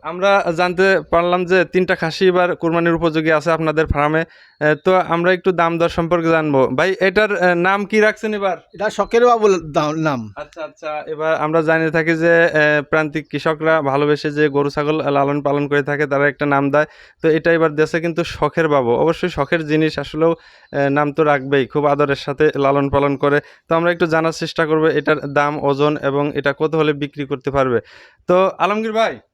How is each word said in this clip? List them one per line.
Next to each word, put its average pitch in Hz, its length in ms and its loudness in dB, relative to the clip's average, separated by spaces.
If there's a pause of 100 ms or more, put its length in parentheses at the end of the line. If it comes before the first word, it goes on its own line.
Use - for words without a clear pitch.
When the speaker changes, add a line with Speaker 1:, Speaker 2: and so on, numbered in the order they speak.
Speaker 1:
আমরা 180 540 0
জানতে 180 440 2 (100)
পারলাম 175 340 2
যে 180 200 2
তিনটা 185 320 0
খাসি 170 300 -2
এবার 180 300 2
কুরবানির 170 380 0
উপযোগী 160 360 0
আছে 156 220 2
আপনাদের 160 340 0
ফার্মে। 151 380 0 (360)
এ, 151 140 2 (100)
তো 185 100 4
আমরা 170 380 2
একটু 185 200 0
দাম 170 260 0
দর 170 100 2
সম্পর্কে 165 400 0
জানবো। 151 400 2
ভাই, 165 320 0
এটার, 202 360 0
এ, 175 180 2
নাম 190 320 0
কি 214 140 0
রাখছেন 214 340 0
এবার? 196 220 -2 (180)
Speaker 2:
এটা 202 160 -4
শখের 233 360 0
বাবু 226 220 4
দা-, 156 480 0
নাম। 131 400 -4
Speaker 1:
আচ্ছা, 156 280 -14
আচ্ছা, 151 420 -12
এবার 156 300 -4
আমরা 156 260 0
জানিয়ে 160 280 2
থাকি 160 260 0
যে, 165 280 4
এ, 151 380 2
প্রান্তিক 151 480 -4
কৃষকরা 160 520 0
ভালোবেসে 147 480 0
যে 147 180 2
গরু 143 220 0
ছাগল 147 400 -2
লালন 143 320 0
পালন 143 260 -2
করে 143 140 0
থাকে, 143 240 -2
তারা 139 220 0
একটা 143 180 -4
নাম 139 240 0
দেয়। 151 160 2 (360)
তো 160 60 2
এটা 160 240 2
এবার 160 220 2
দেশে 156 260 0
কিন্তু 165 240 -4
শখের 156 440 -2
বাবু, 135 220 2
অবশ্যই 156 380 0
শখের 160 380 -4
জিনিস 156 320 0
আসলেও, 160 380 -2 (360)
এ, 139 180 0
নাম 147 220 0
তো 156 120 0
রাখবেই, 139 420 0
খুব 147 180 -4
আদরের 143 320 0
সাথে 147 400 0
লালন 139 340 0
পালন 143 260 0
করে। 143 240 0 (280)
তো 165 60 0
আমরা 170 180 2
একটু 170 140 0
জানার 160 260 0
চেষ্টা 160 340 -4
করবো 156 200 0
এটার 147 460 0
দাম, 147 320 -2
ওজন 143 320 2
এবং 143 380 -2
এটা 139 240 -2
কত 156 160 -2
হলে 151 180 0
বিক্রি 143 340 -8
করতে 139 240 -6
পারবে। 131 300 0 (460)
তো 180 320 2
আলমগীর 214 340 -2
ভাই, 208 260 -2 (160)